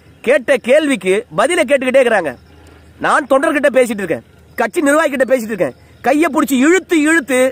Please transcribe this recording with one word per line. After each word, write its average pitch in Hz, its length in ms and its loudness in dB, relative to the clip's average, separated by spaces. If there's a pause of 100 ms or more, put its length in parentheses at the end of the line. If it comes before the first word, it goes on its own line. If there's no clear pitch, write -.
(240)
கேட்ட 269 340 0
கேள்விக்கு 254 560 0 (220)
பதிலை 302 280 0
கேட்டுக்கிட்டே 262 380 0
இருக்கிறாங்க. 202 300 0 (680)
நான் 226 280 0
தொண்டர்கிட்ட 285 440 0
பேசிட்டு 226 320 0
இருக்கேன், 151 220 -6 (320)
கட்சி 226 240 -4
நிர்வாகிகிட்ட 285 440 0
பேசிட்டு 233 280 -2
இருக்கேன், 170 220 -4 (280)
கையை 302 260 0
பிடிச்சி 277 280 -2
இழுத்து 339 440 2
இழுத்து 285 380 0 (120)